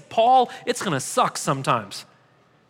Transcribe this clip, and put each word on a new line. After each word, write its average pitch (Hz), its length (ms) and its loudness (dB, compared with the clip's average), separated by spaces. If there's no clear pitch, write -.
"Paul, 240 420 4
it's 240 160 -4
gonna 147 180 -2
suck - 380 -2
sometimes." 135 680 -2